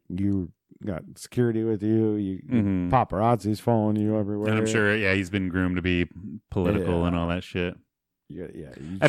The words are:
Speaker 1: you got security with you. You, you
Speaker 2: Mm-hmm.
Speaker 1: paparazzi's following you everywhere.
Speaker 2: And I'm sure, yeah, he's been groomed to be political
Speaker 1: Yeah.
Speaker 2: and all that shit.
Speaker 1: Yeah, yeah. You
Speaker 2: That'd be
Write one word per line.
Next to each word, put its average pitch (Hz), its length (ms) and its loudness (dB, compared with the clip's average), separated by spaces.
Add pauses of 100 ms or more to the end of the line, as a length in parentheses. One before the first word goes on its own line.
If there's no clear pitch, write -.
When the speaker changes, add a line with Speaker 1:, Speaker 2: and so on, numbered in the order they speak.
Speaker 1:
you 95 420 -2 (340)
got 92 180 -6 (140)
security 117 480 0
with 107 180 -2
you. 110 340 2
You, 95 320 -4
you 120 140 2
Speaker 2:
Mm-hmm. 95 280 0
Speaker 1:
paparazzi's 107 720 2
following 107 360 2
you 107 220 0
everywhere. 104 320 -2
Speaker 2:
And 110 80 2
I'm 110 80 2
sure, 107 300 2
yeah, 98 180 2
he's 95 160 0
been 95 180 0
groomed 90 280 0
to 87 60 -2
be 87 240 2 (440)
political 87 500 2
Speaker 1:
Yeah. 87 80 2
Speaker 2:
and 87 80 0
all 85 120 0
that 90 160 -4
shit. 90 320 -4 (520)
Speaker 1:
Yeah, 85 260 -12
yeah. 76 160 -14 (100)
You 85 180 -10
Speaker 2:
That'd - 20 -4
be 151 80 4